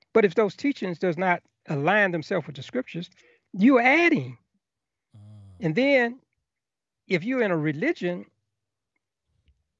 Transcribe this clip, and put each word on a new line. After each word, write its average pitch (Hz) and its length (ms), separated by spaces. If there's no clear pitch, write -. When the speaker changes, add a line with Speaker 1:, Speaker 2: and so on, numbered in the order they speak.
Speaker 1:
but 220 120
if 180 100
those 208 220
teachings 208 420
does 175 200
not 180 240
align 180 420
themselves 170 360
with 139 100
the 139 60
scriptures, - 480
you're 233 300
adding. 254 560
Speaker 2:
Mm. - 60
Speaker 1:
And 156 160
then 254 420
if 175 160
you're 247 200
in 208 80
a 170 60
religion 175 680